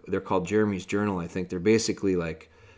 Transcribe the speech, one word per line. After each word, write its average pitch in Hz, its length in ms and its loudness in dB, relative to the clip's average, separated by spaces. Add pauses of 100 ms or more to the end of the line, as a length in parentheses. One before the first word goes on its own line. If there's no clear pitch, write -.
they're 95 140 -2
called 92 260 -2
Jeremy's 104 400 2
Journal, 101 320 0
I 85 80 -4
think. 90 220 -6
They're 92 100 -6
basically, 101 560 2
like, 82 380 -4 (260)